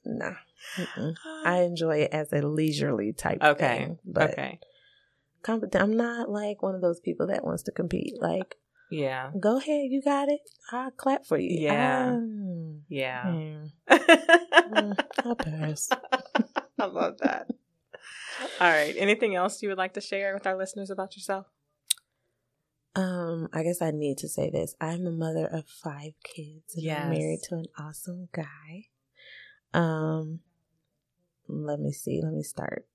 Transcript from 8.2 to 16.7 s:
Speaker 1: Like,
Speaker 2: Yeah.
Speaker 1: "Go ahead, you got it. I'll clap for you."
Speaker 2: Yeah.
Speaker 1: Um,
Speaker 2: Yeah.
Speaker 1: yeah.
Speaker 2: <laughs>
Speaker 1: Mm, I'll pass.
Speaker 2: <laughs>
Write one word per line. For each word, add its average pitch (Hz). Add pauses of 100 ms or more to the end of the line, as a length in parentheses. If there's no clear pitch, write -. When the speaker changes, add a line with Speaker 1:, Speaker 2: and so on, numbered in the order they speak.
Speaker 1:
Like, - (340)
Speaker 2:
Yeah. 135
Speaker 1:
"Go 208
ahead, 285
you 269
got 285
it. 294 (320)
I'll 254
clap -
for 160
you." 170
Speaker 2:
Yeah. 254
Speaker 1:
Um, 180
Speaker 2:
Yeah. 131
Speaker 1:
yeah. 156 (220)
Speaker 2:
<laughs> 330 (240)
Speaker 1:
Mm, 208 (280)
I'll 240
pass. 156 (440)
Speaker 2:
<laughs> -